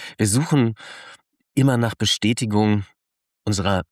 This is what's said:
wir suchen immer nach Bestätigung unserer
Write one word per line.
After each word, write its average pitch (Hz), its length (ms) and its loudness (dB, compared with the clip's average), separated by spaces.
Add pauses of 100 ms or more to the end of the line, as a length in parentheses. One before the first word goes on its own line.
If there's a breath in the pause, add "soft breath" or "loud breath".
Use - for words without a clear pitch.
(180 loud breath)
wir 107 100 0
suchen 117 480 0 (800 loud breath)
immer 135 220 4
nach 117 180 0
Bestätigung 107 880 0 (600)
unserer 95 460 -2